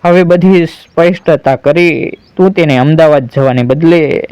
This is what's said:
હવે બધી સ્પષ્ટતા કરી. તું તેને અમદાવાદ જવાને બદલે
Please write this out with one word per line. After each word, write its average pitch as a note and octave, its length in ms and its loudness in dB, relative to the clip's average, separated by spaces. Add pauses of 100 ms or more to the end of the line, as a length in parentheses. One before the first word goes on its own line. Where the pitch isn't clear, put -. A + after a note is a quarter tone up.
હવે F3 180 2
બધી F3 420 2
સ્પષ્ટતા E3 880 -2
કરી. D#3 560 -2 (260)
તું F#3+ 140 2
તેને D#3 260 0
અમદાવાદ D3+ 580 2
જવાને B2+ 280 0
બદલે D#3 680 -2